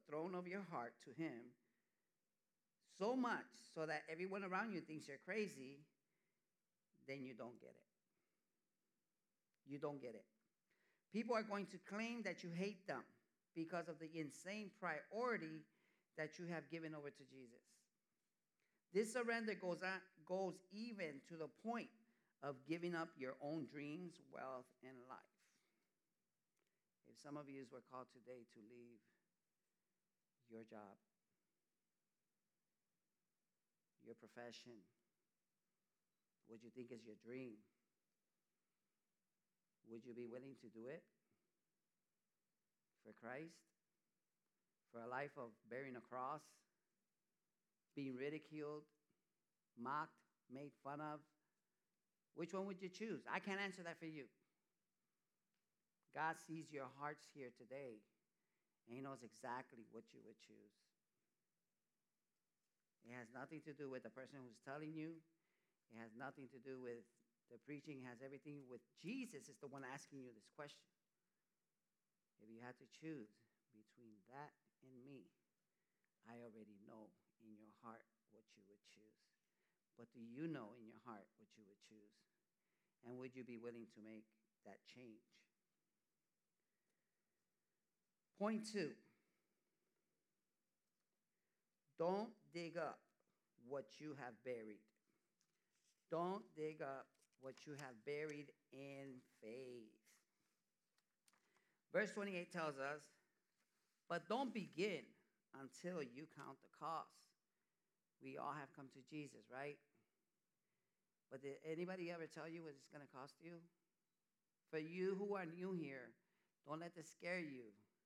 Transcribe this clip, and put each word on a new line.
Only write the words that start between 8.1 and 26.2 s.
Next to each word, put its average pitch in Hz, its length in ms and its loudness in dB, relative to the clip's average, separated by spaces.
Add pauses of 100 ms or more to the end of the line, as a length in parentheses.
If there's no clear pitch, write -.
You 143 80 -2
don't 143 220 2
get 120 140 -4
it. 98 100 -10 (880)
People 226 240 6
are 220 60 8
going 202 240 4
to 185 120 -6 (120)
claim 226 320 2
that 185 200 2
you 175 120 0
hate 196 320 4
them 135 160 2 (520)
because 165 340 2
of 156 120 -2
the 160 80 -4 (100)
insane 185 520 0 (100)
priority 165 800 4 (540)
that 156 220 2
you 180 80 0
have 156 240 0
given 160 240 0
over 147 160 -2
to 139 200 -12
Jesus. 127 320 -12 (1300)
This 214 200 8
surrender 233 420 6
goes 180 280 2
on, 190 160 4 (280)
goes 185 280 4 (180)
even 196 460 0 (100)
to 170 80 -6
the 156 140 0 (160)
point 226 240 4 (520)
of 139 120 4 (140)
giving 170 260 6
up 165 140 6 (100)
your 131 240 2
own 151 240 4
dreams, 147 480 -2 (180)
wealth, 131 380 -2 (120)
and 131 120 -8 (140)
life. 110 100 -6 (1900)